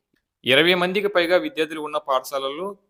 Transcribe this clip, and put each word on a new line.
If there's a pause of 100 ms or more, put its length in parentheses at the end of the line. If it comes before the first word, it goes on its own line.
(460)
ఇరవై
మందికి
పైగా
విద్యార్థులు
ఉన్న
పాఠశాలల్లో (120)